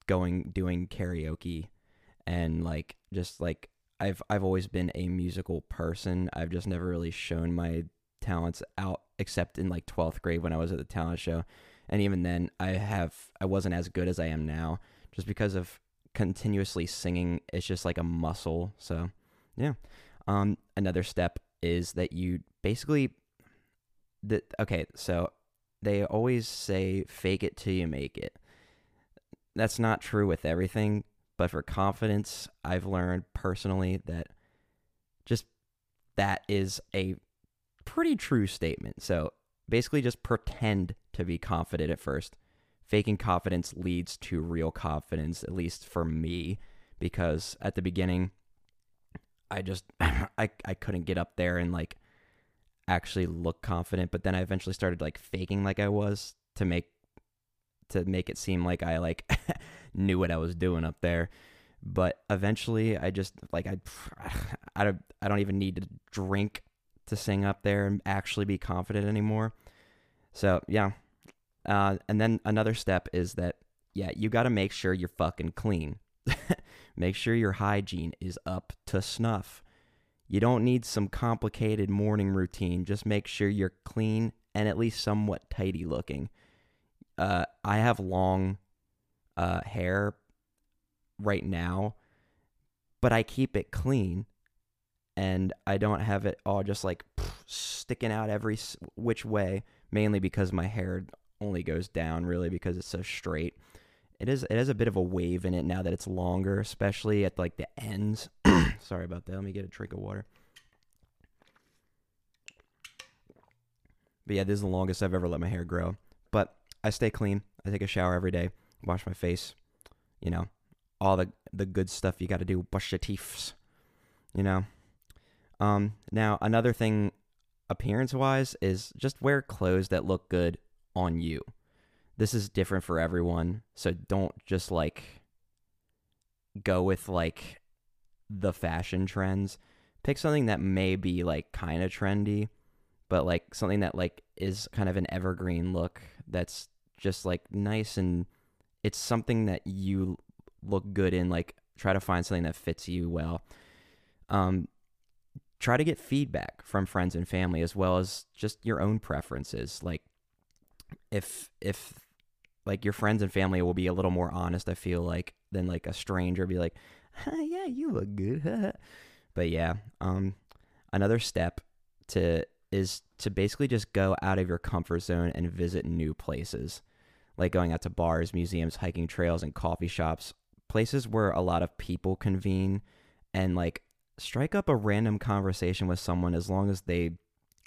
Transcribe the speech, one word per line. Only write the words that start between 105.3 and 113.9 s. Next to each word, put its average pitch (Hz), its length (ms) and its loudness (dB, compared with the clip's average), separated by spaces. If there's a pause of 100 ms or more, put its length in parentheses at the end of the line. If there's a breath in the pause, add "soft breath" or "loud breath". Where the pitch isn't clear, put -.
in 90 100 2
it 82 100 2
now 87 180 0
that 90 100 0
it's 85 140 -4
longer, 92 540 0
especially 104 640 0
at, - 140 -2
like, 87 180 -2
the - 120 -8 (100)
ends. 107 500 -2 (160)
<clears throat> 90 360 8
Sorry 87 240 -6
about 87 220 -8
that. 92 80 -10
Let 98 100 -6
me 98 80 -8
get 95 120 -8
a 90 40 -12
drink - 240 -12
of 98 80 -8
water. 98 240 -8 (4000 soft breath)